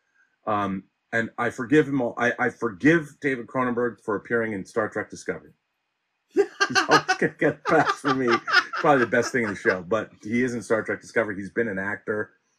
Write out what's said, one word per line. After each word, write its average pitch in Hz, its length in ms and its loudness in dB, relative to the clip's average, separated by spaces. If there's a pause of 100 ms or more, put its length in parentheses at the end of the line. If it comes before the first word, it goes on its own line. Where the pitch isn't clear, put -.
(460)
Um, 98 380 -2 (280)
and 113 280 -2
I 120 100 -2
forgive 135 380 2
him 139 140 -2
all, 117 180 -2
I, 120 180 2
I 123 120 0
forgive 127 680 0
David 127 280 -4
Cronenberg 123 560 -2
for 107 120 -2
appearing 113 380 -2
in 92 120 -6
Star 107 240 -2
Trek 104 200 -6
Discovery. - 440 -10 (800)
He's 381 120 4 (420)
always - 140 6 (140)
gonna - 220 -2
get 151 140 2
a - 160 -8
pass 147 240 4
from 135 260 -2
me. 127 80 0 (480)
Probably 139 300 4
the 104 40 -2
best 120 220 2
thing 123 120 0
in 104 60 -2
the 98 60 -4
show, 92 260 0
but 98 300 -4 (120)
he 120 200 0
is 123 100 -2
in 117 80 -6
Star 107 220 0
Trek 98 180 -4
Discovery. 104 340 -2
He's 95 160 -8
been 117 180 -2
an 95 100 -4
actor. 104 520 -6 (280)